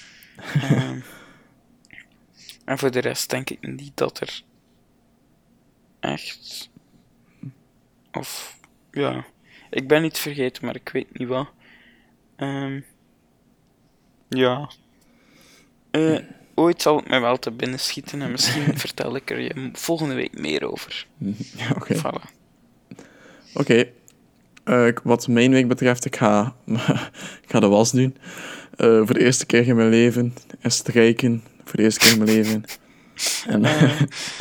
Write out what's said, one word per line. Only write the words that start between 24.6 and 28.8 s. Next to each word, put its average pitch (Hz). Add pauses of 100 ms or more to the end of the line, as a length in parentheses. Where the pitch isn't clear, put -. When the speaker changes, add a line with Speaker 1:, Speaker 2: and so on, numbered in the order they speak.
Speaker 1:
Eh, 120
ik, 117
wat 120
mijn 120
week 131
betreft, 123
ik -
ga, 104 (380)
<laughs> -
ik -
ga 120
de 104
was 104
doen. 131 (600)
Eh, 120